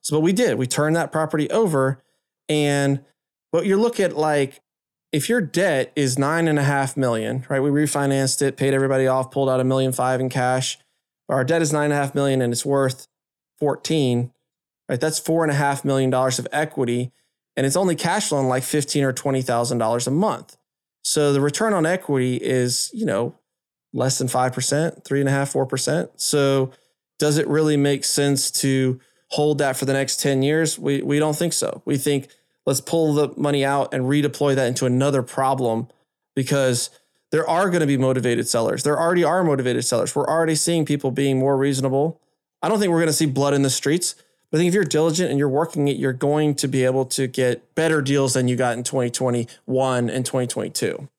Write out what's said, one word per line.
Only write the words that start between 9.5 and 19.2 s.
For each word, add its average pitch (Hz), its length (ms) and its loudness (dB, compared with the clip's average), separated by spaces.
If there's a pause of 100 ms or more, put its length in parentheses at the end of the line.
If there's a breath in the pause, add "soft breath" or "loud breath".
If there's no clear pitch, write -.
a 127 40 0
million 131 280 2
five 131 280 0
in 131 100 -2
cash. 127 500 -2 (500)
Our 131 140 0
debt 165 180 2
is 147 100 0
nine 147 140 0
and 147 80 0
a 143 40 0
half 139 180 -2
million 135 260 2
and 120 100 0
it's 113 140 -4
worth 139 420 0 (520)
fourteen, 135 720 0 (580)
right? 127 100 -4
That's 156 200 -2
four 165 240 0
and 156 80 0
a 143 40 0
half 143 300 0
million 135 240 2
dollars 131 300 0
of 127 120 -8
equity, 127 600 -2 (440 soft breath)
and 135 120 0
it's 139 80 0
only 180 200 2
cash 185 340 -2
flowing, 135 180 0
like, 127 160 0
fifteen 147 400 -2
or 131 100 0
twenty 135 300 -2